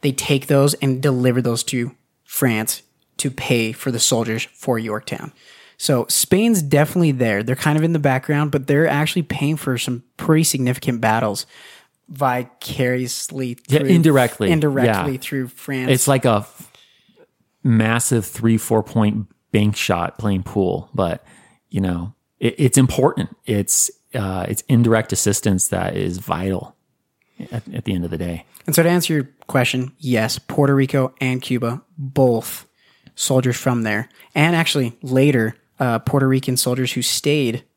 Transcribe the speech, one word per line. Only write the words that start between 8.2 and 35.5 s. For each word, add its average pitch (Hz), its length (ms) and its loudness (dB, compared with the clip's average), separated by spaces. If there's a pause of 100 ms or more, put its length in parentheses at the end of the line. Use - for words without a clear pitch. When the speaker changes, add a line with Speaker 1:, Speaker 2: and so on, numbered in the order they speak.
Speaker 1:
but 135 160 -2
they're 151 200 4
actually 151 340 0
paying 143 340 -2
for 135 220 -4
some 123 240 -6 (140)
pretty 160 280 2
significant 127 560 -2
battles 110 460 0 (600)
vicariously 127 1500 -4 (100)
Speaker 2:
Yeah, 147 120 4
Speaker 1:
through, 139 80 -2
Speaker 2:
indirectly. 139 600 4
Speaker 1:
indirectly 135 640 2
Speaker 2:
Yeah. 127 80 -6
Speaker 1:
through 131 280 -6
France. 131 420 -6
Speaker 2:
It's 131 180 4
like 135 160 2
a 113 220 4
f-, - 260 -20 (880)
massive 113 640 2
three, 113 320 0
four 110 260 0
point 107 440 0 (260)
bank 104 240 2
shot - 420 -4
playing 98 260 -2
pool, 92 500 -2
but, 85 300 -2 (460)
you 95 100 -4
know, 90 340 -4 (240)
it, 117 200 -2
it's 135 200 4
important. 131 520 2 (160)
It's, - 440 0 (240)
uh, 95 340 -4
it's - 200 -4
indirect 113 440 4
assistance - 560 0
that 90 280 -4
is 92 220 -4
vital 92 580 -6 (760)
at, 113 100 -8 (100)
at 123 120 -8
the 98 100 -2
end 87 100 -2
of 85 60 -6
the 82 80 -6
day. 87 260 -6 (220)
Speaker 1:
And 156 80 0
so 170 80 4
to 165 60 4
answer 175 260 0
your 139 100 0 (220)
question, 127 520 0
yes, 113 400 -2
Puerto 139 360 0
Rico 135 460 0
and 127 220 -2
Cuba, 120 400 -4 (140)
both 131 720 0 (480)
soldiers 127 420 0
from 120 260 -2
there. 107 260 -2 (260)
And 160 220 4
actually 143 460 0
later, 127 540 2 (220)